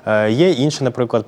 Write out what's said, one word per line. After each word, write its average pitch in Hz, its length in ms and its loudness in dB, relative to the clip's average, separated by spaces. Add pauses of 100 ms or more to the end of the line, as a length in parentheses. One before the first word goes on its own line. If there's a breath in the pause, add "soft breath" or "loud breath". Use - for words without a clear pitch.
Е, 107 240 0
є 156 200 2
інший, 139 340 -2
наприклад, 120 440 -2